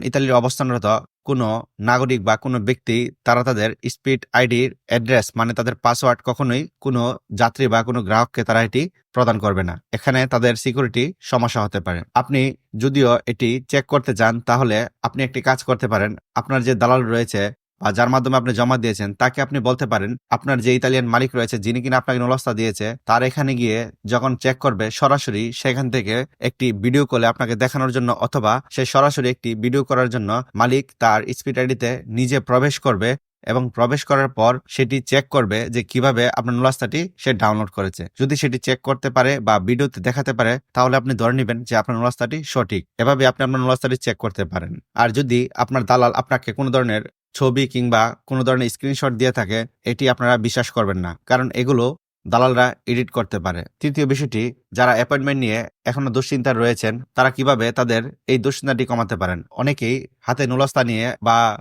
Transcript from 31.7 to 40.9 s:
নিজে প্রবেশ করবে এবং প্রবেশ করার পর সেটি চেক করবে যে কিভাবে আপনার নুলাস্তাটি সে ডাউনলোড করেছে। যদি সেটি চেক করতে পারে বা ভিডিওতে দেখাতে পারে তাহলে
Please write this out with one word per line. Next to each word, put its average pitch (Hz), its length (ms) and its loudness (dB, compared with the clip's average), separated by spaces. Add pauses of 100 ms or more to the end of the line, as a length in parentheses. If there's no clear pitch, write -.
নিজে 127 200 0 (100)
প্রবেশ 131 260 2 (120)
করবে 113 240 2 (400)
এবং 123 120 0 (140)
প্রবেশ 123 280 2
করার 135 340 2
পর 110 140 6 (220)
সেটি 131 220 0 (140)
চেক 139 140 2 (100)
করবে 110 240 2 (160)
যে 120 60 -2 (100)
কিভাবে 123 340 2 (140)
আপনার 120 200 -2
নুলাস্তাটি 131 420 0 (220)
সে 135 80 0 (120)
ডাউনলোড 107 340 0
করেছে। 95 260 -6 (160)
যদি 139 240 0
সেটি 131 240 -2
চেক 127 120 2 (100)
করতে 135 280 -2
পারে 131 160 4 (140)
বা 107 80 6 (120)
ভিডিওতে 123 400 0
দেখাতে 131 320 0
পারে 117 140 2 (200)
তাহলে 127 280 4